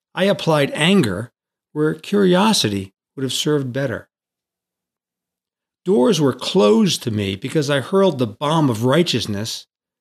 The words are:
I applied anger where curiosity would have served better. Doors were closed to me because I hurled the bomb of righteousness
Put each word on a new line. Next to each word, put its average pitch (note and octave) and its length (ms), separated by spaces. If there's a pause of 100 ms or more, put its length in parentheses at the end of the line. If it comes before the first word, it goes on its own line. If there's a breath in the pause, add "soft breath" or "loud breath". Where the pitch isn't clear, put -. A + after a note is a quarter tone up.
(160)
I F3 80
applied E3 480
anger B2+ 600 (400)
where D#3 220
curiosity F3+ 1000 (220)
would C3+ 80
have B2+ 100
served C#3+ 400
better. A#2 360 (1800)
Doors G#3 360
were C3+ 120
closed G#3 720
to A#2 80
me G2+ 240
because C#3 340
I C#3+ 80
hurled F#3 400
the B2+ 80
bomb D3 420
of A2+ 160
righteousness B2 840 (320)